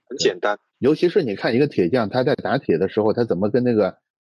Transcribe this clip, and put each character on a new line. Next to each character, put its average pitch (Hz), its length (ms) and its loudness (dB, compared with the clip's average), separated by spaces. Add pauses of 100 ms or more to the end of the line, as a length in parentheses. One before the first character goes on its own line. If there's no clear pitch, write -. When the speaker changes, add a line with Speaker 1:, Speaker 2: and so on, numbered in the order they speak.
Speaker 1:
很 127 100 -12
简 98 200 0
单。 104 180 -2
Speaker 2:
对。 - 40 -16 (180)
尤 131 160 2
其 175 140 0
是 180 140 2
你 110 120 -4
看 123 200 -2
一 120 40 2
个 147 80 4
铁 90 220 0
匠， 113 200 0
他 123 140 -2
在 131 140 0
打 107 200 -2
铁 90 220 0
的 92 100 0
时 - 120 -2
候， 107 120 2
他 117 120 -2
怎 95 120 -2
么 101 140 -2
跟 123 140 0
那 123 100 2
个 98 220 2 (280)